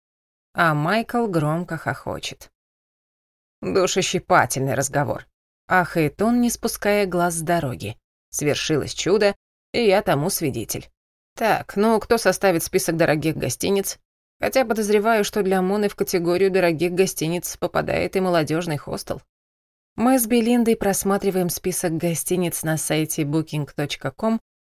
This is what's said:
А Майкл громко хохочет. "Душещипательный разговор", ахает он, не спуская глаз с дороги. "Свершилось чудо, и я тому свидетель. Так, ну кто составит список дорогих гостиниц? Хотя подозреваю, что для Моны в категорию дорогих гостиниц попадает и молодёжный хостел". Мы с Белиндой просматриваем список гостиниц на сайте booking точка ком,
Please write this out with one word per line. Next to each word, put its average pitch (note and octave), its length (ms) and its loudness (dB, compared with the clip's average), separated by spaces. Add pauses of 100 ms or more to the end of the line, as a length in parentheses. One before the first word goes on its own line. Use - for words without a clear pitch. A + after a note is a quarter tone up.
(540)
А E3 200 2
Майкл A3 540 0
громко E3 500 -2
хохочет. - 760 -10 (1080)
"Душещипательный F3 1120 0
разговор", - 540 -2 (400)
ахает E3+ 540 0
он, A#3+ 200 2
не A#3+ 80 2
спуская G#3 560 0
глаз F3 300 0
с E3+ 60 -6
дороги. C#3 560 -2 (340)
"Свершилось D3 600 -2
чудо, G3+ 420 2 (380)
и A#3+ 120 2
я G3 160 4
тому D3+ 280 0
свидетель. - 600 -6 (460)
Так, - 400 0
ну G#3+ 240 4
кто A#3 180 0
составит F#3 460 2
список F3 340 -2
дорогих D#3 400 2
гостиниц? - 600 -2 (400)
Хотя B3 260 2
подозреваю, G#3+ 580 2
что G3+ 200 -2
для F#3 180 2
Моны G3+ 260 0
в G3+ 80 -4
категорию F3+ 540 0
дорогих F3 440 2
гостиниц F3 640 -2
попадает - 580 -2
и F#3+ 40 2
молодёжный E3+ 580 0
хостел". - 440 -10 (720)
Мы C4 220 2
с A#3 80 2
Белиндой A#3 500 2
просматриваем G3 720 0
список F3 480 -4
гостиниц E3+ 640 -2
на D#3 140 0
сайте D#3 460 -2
booking D3+ 520 -2
точка C#3+ 360 -6
ком, A3+ 300 -2 (380)